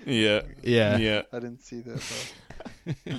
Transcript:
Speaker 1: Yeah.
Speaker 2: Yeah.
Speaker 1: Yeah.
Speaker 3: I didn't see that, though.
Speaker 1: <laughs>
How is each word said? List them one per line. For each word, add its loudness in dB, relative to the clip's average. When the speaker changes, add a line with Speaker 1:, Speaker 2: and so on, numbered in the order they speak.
Speaker 1:
Yeah. 4
Speaker 2:
Yeah. 4
Speaker 1:
Yeah. 2
Speaker 3:
I -8
didn't -10
see -12
that, -10
though. -10
Speaker 1:
<laughs> -